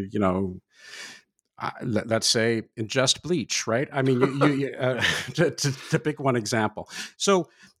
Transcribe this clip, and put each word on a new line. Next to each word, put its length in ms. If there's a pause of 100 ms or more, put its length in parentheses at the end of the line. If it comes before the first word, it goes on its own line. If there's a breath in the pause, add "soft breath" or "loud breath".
(100)
you 80
know, 420 (960 loud breath)
uh, 120 (120)
let, 260
let's 180
say, 360 (160)
ingest 440
bleach," 440
right? 260
I 100
mean, 180
you, 260
you, 80
you, 200
uh, 280 (140)
<laughs> 180
to, 160
to, 220 (180)
to 80
pick 200
one 180
example. 520 (280 loud breath)
So, 320 (320 loud breath)